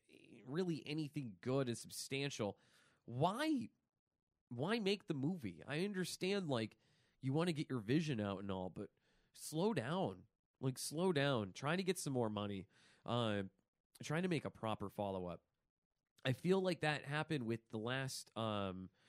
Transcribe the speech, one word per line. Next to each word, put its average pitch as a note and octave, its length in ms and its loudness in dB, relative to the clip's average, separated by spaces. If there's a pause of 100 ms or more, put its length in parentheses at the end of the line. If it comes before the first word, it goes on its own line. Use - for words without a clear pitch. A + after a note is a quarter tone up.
(480)
really D#3+ 380 0
anything D3 460 -4 (100)
good C3+ 260 2
and A#2 100 0
substantial. C3+ 800 -4 (480)
Why, A3 640 2 (800)
why D#3+ 300 0
make G3+ 280 0
the E3 60 0
movie? C3+ 540 -2
I C#3+ 120 -2
understand, F#3 680 0
like, A2+ 260 2 (460)
you C3 120 0
wanna E3+ 200 4
get C#3+ 160 -2
your C3 100 0
vision C3+ 400 2
out G2 220 0
and G2 100 -4
all, F#2 240 -2
but G#2 140 -8 (440)
slow F3+ 400 0
down. C3+ 440 0 (440)
Like, C3 160 0
slow F3 340 2
down. C#3 440 4
Trying D3+ 220 0
to G3 60 0
get F3+ 140 0
some C#3+ 160 -2
more A#2+ 160 4
money. G2+ 380 -2 (380)
Uh, A2 380 2 (600)
trying D#3+ 200 0
to F#3 60 2
make D3+ 160 0
a G2 40 -2
proper G#2+ 400 -2
follow-up. F#2 500 -2 (880)
I C3 80 2
feel F#3 280 2
like F#3 200 0
that D3+ 240 0
happened D3+ 400 -2
with A2+ 160 0 (100)
the A2+ 60 -4
last, C3 580 -4
um, G2 540 0 (200)